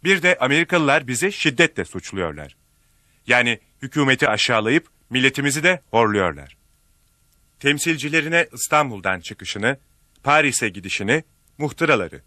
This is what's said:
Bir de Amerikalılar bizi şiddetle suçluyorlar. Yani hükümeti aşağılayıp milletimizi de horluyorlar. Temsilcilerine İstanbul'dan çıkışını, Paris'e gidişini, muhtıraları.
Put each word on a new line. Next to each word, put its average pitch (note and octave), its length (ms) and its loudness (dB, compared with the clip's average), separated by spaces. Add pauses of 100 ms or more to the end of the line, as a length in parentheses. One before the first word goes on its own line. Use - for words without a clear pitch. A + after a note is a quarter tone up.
Bir F#3+ 200 2
de F3+ 160 4
Amerikalılar D3 680 2
bizi B2+ 240 -2
şiddetle D#3 540 0
suçluyorlar. D#2+ 680 -8 (720)
Yani A#2+ 320 2 (220)
hükümeti C3+ 480 2
aşağılayıp A2 600 0 (200)
milletimizi C3+ 540 -2
de F3+ 180 2 (100)
horluyorlar. F#2+ 680 0 (1000)
Temsilcilerine D3+ 960 0
İstanbul'dan G#2+ 680 0
çıkışını, G#2 580 -6 (460)
Paris'e C#3 460 2
gidişini, G2 540 -4 (340)
muhtıraları. C3+ 680 -2